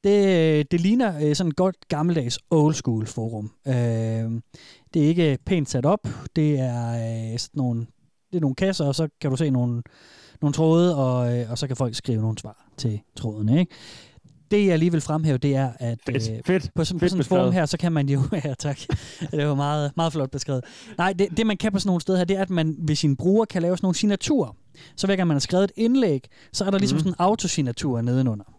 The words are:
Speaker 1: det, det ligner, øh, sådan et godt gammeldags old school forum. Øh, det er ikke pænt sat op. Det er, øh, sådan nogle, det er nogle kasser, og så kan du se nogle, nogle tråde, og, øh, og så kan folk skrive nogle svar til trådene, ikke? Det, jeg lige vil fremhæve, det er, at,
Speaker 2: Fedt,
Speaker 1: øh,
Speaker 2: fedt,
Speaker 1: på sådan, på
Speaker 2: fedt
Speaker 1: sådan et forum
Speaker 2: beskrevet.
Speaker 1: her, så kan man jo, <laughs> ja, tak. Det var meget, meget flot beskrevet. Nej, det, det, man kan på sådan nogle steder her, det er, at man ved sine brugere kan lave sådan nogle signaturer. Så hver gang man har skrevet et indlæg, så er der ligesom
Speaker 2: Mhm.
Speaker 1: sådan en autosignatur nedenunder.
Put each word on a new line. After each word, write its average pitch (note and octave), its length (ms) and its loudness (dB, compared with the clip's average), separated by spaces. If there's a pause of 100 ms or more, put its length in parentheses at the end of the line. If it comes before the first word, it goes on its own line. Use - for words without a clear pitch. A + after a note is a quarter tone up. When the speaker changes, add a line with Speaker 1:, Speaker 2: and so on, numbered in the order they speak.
Speaker 1:
det, F3 680 4
det E3+ 100 2
ligner, G#3 340 2 (140)
øh, D3 60 2
sådan E3 140 0
et D3 60 -4
godt F#3 200 2 (120)
gammeldags D#3+ 520 0 (100)
old D#3 240 4
school A2 320 -2
forum. A2 460 -8 (160)
Øh, C3 60 0 (1200)
det D#3+ 100 2
er D3 40 4
ikke D#3+ 380 2
pænt E3+ 240 0
sat B2+ 160 -2
op. G3 220 0 (280)
Det D3+ 240 2
er, A#2+ 300 -2 (440)
øh, A#2 60 -6
sådan - 200 -8
nogle, B2 200 -2 (520)
det F3+ 60 -4
er E3+ 40 0
nogle C3+ 140 0
kasser, F#3 300 0
og C#3 100 0
så D#3+ 120 -2 (140)
kan C#3+ 100 -2
du C3 60 -2
se D#3 120 0
nogle, A#2+ 320 0 (600)
nogle C#3+ 120 0
tråde, D#3+ 440 4
og, B2 420 0
øh, A#2 120 -4
og A#2+ 60 -6
så C#3+ 100 -4
kan C3 80 -4
folk A#2+ 200 -4
skrive A2+ 260 -2
nogle A2 160 -2
svar - 280 -18 (120)
til G#2 220 -4 (160)
trådene, G#2+ 440 0
ikke? F3+ 140 0 (760)
Det, G#3 160 4
jeg E3 120 4
lige F3 120 4
vil E3 100 0
fremhæve, D#3 360 0
det C#3 180 0
er, C3 240 0
at, A#2 260 -4
Speaker 2:
Fedt, A2+ 260 -2
Speaker 1:
øh, A2 140 -10
Speaker 2:
fedt, F3+ 300 0
Speaker 1:
på E3+ 80 0
sådan, F3 160 -4
på D#3 40 0
Speaker 2:
fedt F3+ 80 2
Speaker 1:
sådan F#3 100 -2
et B2+ 40 0
forum F#3 140 2
Speaker 2:
beskrevet. F3 140 2
Speaker 1:
her, F3+ 120 2
så E3 120 -4
kan F3 140 -2
man C#3+ 180 0
jo, C#3 120 2 (100)
<laughs> E3+ 140 -4
ja, C#3 140 -4
tak. C#3 200 -6 (520)
Det D3 160 -2
var C#3+ 80 0
meget, C#3+ 400 -2
meget D#3+ 180 0
flot C#3 180 -4
beskrevet. C3 320 -6 (340)
Nej, F#3+ 160 0
det, G3 140 0 (100)
det, A3+ 100 2
man G#3 100 0
kan G#3+ 140 -2
på G3 80 0
sådan G3+ 100 -2
nogle F3 120 0
steder F#3+ 160 0
her, F3+ 80 2
det F#3+ 120 0
er, F#3+ 40 0
at F#3 80 -2
man D#3+ 260 0 (120)
ved D3+ 80 2
sine C#3+ 220 2
brugere G#3 280 4
kan F3+ 160 -4
lave F3 160 0
sådan - 80 -4
nogle F#3 100 2
signaturer. G#3 600 0 (400)
Så - 120 -4
hver G3 80 2
gang F#3 120 0
man D#3 80 2
har C#3 40 2
skrevet F3+ 240 2
et G3 120 0
indlæg, A3+ 500 2 (280)
så G3 120 -2
er G3 60 -2
der G3 60 2
ligesom F#3+ 180 2
Speaker 2:
Mhm. D#3 40 2
Speaker 1:
sådan E3+ 120 0
en E3 80 -4
autosignatur D#3 800 0
nedenunder. A#2+ 440 0 (140)